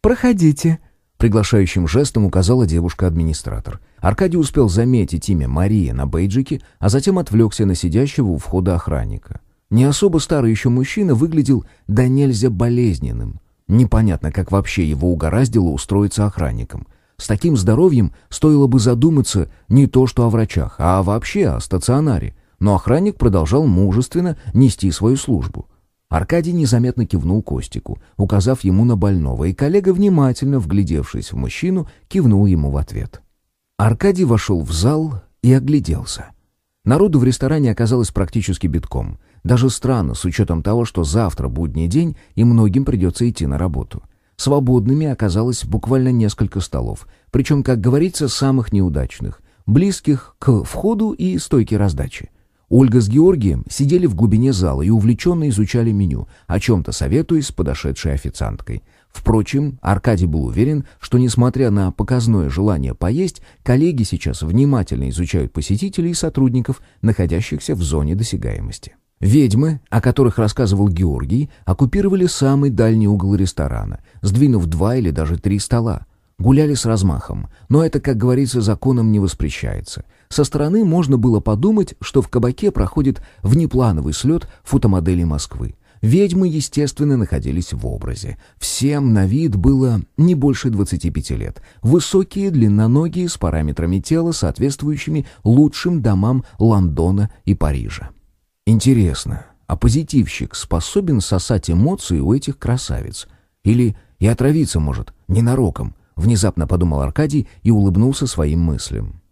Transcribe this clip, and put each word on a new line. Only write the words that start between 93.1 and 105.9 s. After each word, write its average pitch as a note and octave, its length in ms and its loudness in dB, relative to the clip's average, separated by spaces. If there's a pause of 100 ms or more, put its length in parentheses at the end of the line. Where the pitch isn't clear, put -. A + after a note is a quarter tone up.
с - 80 -10
параметрами D#2+ 600 -2
тела, E3 320 -2
соответствующими C#3+ 920 -4 (180)
лучшим D3 600 2
домам A2 420 0 (140)
Лондона F#2+ 720 2 (140)
и G2 100 2
Парижа. C#2 560 -6 (560)
«Интересно, G#2+ 800 0 (180)
а D#2+ 100 -4
позитивщик B2 800 0
способен D3+ 640 -2
сосать F#2 520 -2
эмоции G2 480 0
у D2+ 120 0
этих C#3 280 -2
красавиц? - 680 -6 (360)
Или A#2 340 2 (220)
и G2+ 80 2
отравиться C#3+ 520 0
может C2 360 -4 (120)
ненароком?» — A#2 680 0 (220)